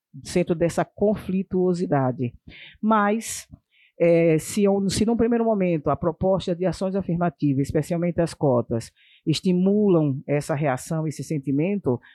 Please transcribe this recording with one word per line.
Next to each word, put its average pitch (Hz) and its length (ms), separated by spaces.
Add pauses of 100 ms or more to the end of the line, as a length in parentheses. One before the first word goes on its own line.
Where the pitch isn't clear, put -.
(240)
centro 180 320
dessa 170 280
conflituosidade. 180 1500 (480)
Mas, 214 640 (520)
é, 170 400
se, - 240 (260)
se 208 160
num 233 120
primeiro 233 280
momento 180 440
a 139 60
proposta 180 600
de 175 100
ações 185 300
afirmativas, 165 720
especialmente 170 540
as - 120
cotas, 120 580 (340)
estimulam 180 1000
essa 147 300
reação, 151 520
esse 143 160
sentimento, 147 760 (160)